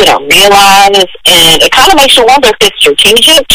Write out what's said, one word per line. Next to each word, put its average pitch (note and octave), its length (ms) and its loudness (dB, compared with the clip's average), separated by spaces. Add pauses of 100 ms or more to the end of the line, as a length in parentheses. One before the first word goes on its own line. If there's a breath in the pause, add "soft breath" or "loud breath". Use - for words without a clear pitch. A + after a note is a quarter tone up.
didn't - 240 -2
realize, G3 720 2 (320)
and E3+ 320 0
it - 80 -2
kinda E4 240 2
makes C#4 220 0
you A#3+ 100 2
wonder B3+ 220 2
if - 120 -2
it's G#3 220 -8
strategic. B3+ 640 -2
<laughs> - 80 -4